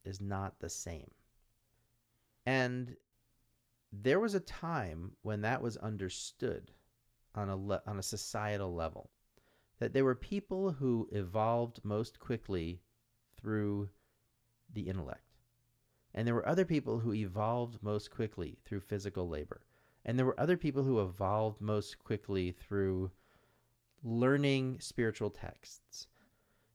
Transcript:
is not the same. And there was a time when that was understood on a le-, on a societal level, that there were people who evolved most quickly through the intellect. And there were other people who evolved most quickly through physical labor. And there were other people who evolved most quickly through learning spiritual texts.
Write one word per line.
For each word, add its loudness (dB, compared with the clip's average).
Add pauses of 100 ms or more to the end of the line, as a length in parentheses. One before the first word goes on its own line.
is -8
not -4
the -6
same. -8 (1300)
And 0 (960)
there 4
was 0
a 2
time -4 (100)
when -2
that 0
was -4
understood -6 (640)
on -2
a -2
le-, 0
on -4
a -4
societal -4
level, -4 (680)
that -2
there 4
were 6
people -2
who 2
evolved 0
most 0
quickly -2 (600)
through 0 (840)
the -4
intellect. -6 (800)
And 0
there 2
were 2
other 4
people 2
who 0
evolved 0
most -2
quickly -4
through -4
physical -4
labor. -6 (420)
And 0
there 6
were 2
other 4
people 0
who 6
evolved 2
most 0
quickly 0
through 0 (920)
learning 4
spiritual 0
texts. -14 (680)